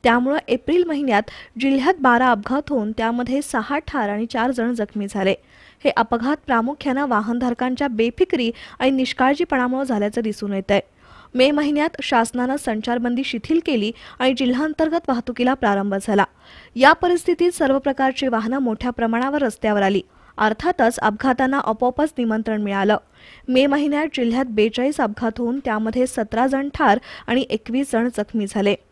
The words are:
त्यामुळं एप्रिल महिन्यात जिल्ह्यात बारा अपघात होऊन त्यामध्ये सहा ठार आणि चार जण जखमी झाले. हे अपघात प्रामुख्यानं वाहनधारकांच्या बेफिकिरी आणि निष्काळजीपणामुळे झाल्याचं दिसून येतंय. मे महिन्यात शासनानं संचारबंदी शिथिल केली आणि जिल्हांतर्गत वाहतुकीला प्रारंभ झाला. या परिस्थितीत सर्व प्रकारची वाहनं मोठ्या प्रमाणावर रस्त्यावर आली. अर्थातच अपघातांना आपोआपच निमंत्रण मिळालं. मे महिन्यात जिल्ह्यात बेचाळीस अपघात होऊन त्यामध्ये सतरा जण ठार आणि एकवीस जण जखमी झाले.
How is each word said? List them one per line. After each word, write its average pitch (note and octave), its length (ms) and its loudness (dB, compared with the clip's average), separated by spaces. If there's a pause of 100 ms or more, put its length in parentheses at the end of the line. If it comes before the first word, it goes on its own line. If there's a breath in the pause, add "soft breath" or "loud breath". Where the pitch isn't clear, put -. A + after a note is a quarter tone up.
त्यामुळं B3 340 2 (100)
एप्रिल D4+ 360 0
महिन्यात C#4 400 0 (360 loud breath)
जिल्ह्यात C4+ 400 2
बारा B3+ 320 4
अपघात A#3+ 380 -2
होऊन A3 220 -2
त्यामध्ये A#3+ 500 -2
सहा C#4 380 -4
ठार A3+ 300 -4
आणि G#3 160 -2
चार A#3+ 260 -2
जण A#3+ 220 -2
जखमी G#3 360 -4
झाले. G3 260 0 (480 soft breath)
हे C#4+ 60 2
अपघात A#3+ 560 0
प्रामुख्यानं C4+ 640 -2
वाहनधारकांच्या B3 800 -2
बेफिकिरी A#3+ 640 0 (280 loud breath)
आणि C4 120 2
निष्काळजीपणामुळे C4 920 0
झाल्याचं G#3 360 -2
दिसून G#3 320 -4
येतंय. G3 260 0 (560 loud breath)
मे C4 160 4
महिन्यात D4 380 0 (140)
शासनानं B3 520 0
संचारबंदी A#3+ 680 -2
शिथिल D#4 420 -2
केली A3+ 260 0 (280 loud breath)
आणि C4 180 2
जिल्हांतर्गत D4+ 680 0
वाहतुकीला B3 460 0
प्रारंभ G3+ 420 0 (120)
झाला. G3+ 180 4 (500 loud breath)
या C4+ 180 8
परिस्थितीत F4 580 2
सर्व C4+ 280 2
प्रकारची C4+ 480 0
वाहनं A#3 300 -2
मोठ्या B3 340 -2
प्रमाणावर A#3+ 500 -2
रस्त्यावर G#3+ 400 0
आली. G3 200 2 (360 soft breath)
अर्थातच A#3 640 0
अपघातांना C4 640 0
आपोआपच B3+ 540 -2
निमंत्रण A3 440 -2
मिळालं. G3 360 2 (500 loud breath)
मे B3+ 180 4
महिन्यात D4 480 0
जिल्ह्यात B3 320 0
बेचाळीस A#3+ 560 0
अपघात A3+ 360 -2
होऊन B3 220 -2
त्यामध्ये A3+ 480 0
सतरा A#3 400 -2
जण C#4 220 -2
ठार B3 300 2 (280 loud breath)
आणि C4 220 0
एकवीस B3+ 420 -2
जण A#3 260 0
जखमी G#3 320 -4
झाले. G3+ 260 0 (160)